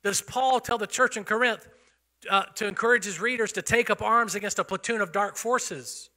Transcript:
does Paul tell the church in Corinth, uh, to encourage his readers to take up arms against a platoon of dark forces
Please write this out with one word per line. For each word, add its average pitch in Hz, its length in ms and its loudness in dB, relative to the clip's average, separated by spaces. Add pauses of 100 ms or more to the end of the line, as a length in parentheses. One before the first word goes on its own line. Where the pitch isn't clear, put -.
does 202 180 0
Paul 262 380 2
tell 240 200 -2
the 214 100 -2
church 247 280 2
in 214 60 -6
Corinth, 226 460 0 (600)
uh, 196 140 4 (140)
to 208 100 -2
encourage 226 380 2
his 185 160 -8
readers 226 320 -2
to 190 100 -6
take 233 260 2
up 214 140 0
arms 220 320 2
against 202 240 -4
a 185 60 0
platoon 214 360 -4
of 175 120 -2
dark 202 240 0
forces 220 800 -4